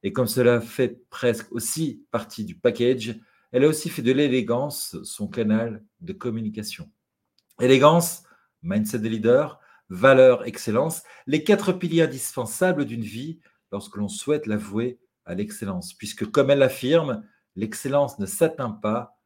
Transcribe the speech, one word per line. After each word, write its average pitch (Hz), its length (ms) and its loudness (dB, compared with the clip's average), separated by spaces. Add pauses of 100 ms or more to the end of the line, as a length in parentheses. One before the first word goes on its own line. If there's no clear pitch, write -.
Et 98 100 -4
comme 127 140 0
cela 120 340 4
fait - 480 -4
presque 117 420 -2
aussi 120 600 -6
partie 110 340 -6
du 87 100 -12
package, 120 640 0 (340)
elle 127 120 2
a 151 40 6
aussi 151 200 -2
fait 143 140 -8
de 120 100 2
l'élégance 131 920 -2
son - 260 -10
canal 110 540 -2 (180)
de 85 120 -12
communication. 110 800 -8 (720)
Élégance, 143 600 6 (400)
mindset 107 360 -2
de 107 100 -2
leader, 113 520 2 (280)
valeur, 127 580 6
excellence, 123 560 -4 (240)
les 151 160 0
quatre 196 300 2
piliers 165 300 0
indispensables 143 840 -2
d'une 117 180 -8
vie 123 360 -10 (340)
lorsque 101 240 -12
l'on 101 120 -4
souhaite 147 380 -4
la 107 120 -2
vouer 107 400 -6 (260)
à 90 100 -10
l'excellence. 101 600 -8
Puisque, - 360 -10
comme 139 200 2
elle 143 80 4
l'affirme, 135 680 0 (320)
l'excellence 139 640 -4
ne 101 80 -6
s'atteint - 440 -2
pas 110 560 -4